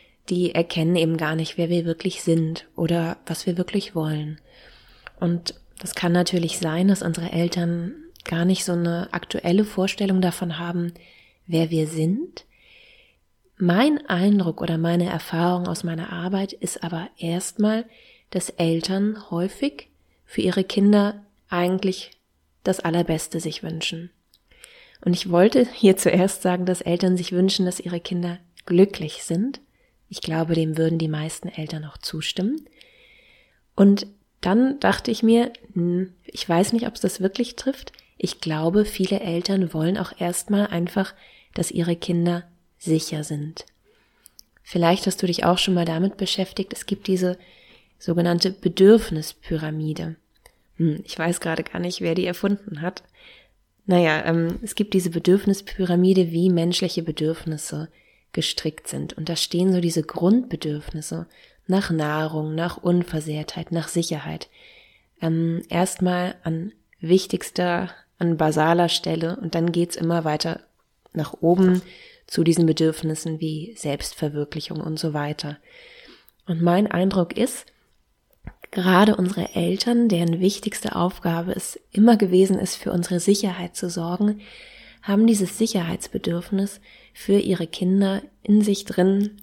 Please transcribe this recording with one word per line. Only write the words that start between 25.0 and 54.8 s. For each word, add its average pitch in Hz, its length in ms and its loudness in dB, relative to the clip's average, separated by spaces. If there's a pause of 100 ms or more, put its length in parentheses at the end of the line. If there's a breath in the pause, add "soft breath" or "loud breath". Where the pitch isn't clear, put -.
Und 180 80 2
ich 180 180 -2
wollte 226 400 6
hier 190 260 6
zuerst 190 460 2
sagen, 180 220 0
dass 185 160 -2
Eltern 180 360 2
sich 175 160 -4
wünschen, 185 340 2
dass 180 120 -4
ihre 175 220 -8
Kinder 175 380 -6 (260)
glücklich 180 580 2
sind. 202 380 -4 (480)
Ich - 140 -14
glaube, 160 320 0
dem 160 240 0
würden 165 200 2
die 160 100 -2
meisten 156 400 -6
Eltern 156 360 -8
auch 147 140 -16
zustimmen. 190 680 -4 (1080 soft breath)
Und 202 300 6 (380)
dann 254 360 2
dachte - 300 0
ich 214 120 -2
mir, 233 300 4 (200)
hm, 175 400 -2 (120)
ich - 240 -12
weiß 175 240 2
nicht, 233 140 0
ob's - 140 -8
das - 200 -2
wirklich 196 360 -4
trifft. - 360 -6 (260 soft breath)
Ich - 220 -4
glaube, 165 440 2
viele 196 360 -2
Eltern 175 520 -2
wollen 165 240 0
auch - 220 -6
erstmal 202 480 0
einfach, 175 480 -2 (400 soft breath)
dass - 160 -4
ihre 170 260 0
Kinder 170 480 0 (340)
sicher 160 460 -2
sind. 151 400 -8 (1000 soft breath)
Vielleicht 170 440 2
hast - 160 -2
du 185 40 0
dich 170 180 -2
auch 180 140 4
schon 190 160 2
mal 175 100 2
damit 170 320 -2
beschäftigt, - 560 -4
es - 140 -12
gibt 208 200 -6
diese 180 320 0 (600 soft breath)
sogenannte 175 520 0
Bedürfnispyramide. 160 1700 2 (600 soft breath)
Hm, 165 280 0
ich - 140 -12
weiß 170 220 -2
gerade 165 220 -2
gar - 180 -6
nicht, 180 200 -6
wer 170 140 0
die 180 120 0
erfunden 180 540 -4
hat. 180 220 -8 (840 soft breath)
Naja, 170 380 4
ähm, 165 380 0
es 214 120 -10
gibt 208 200 -2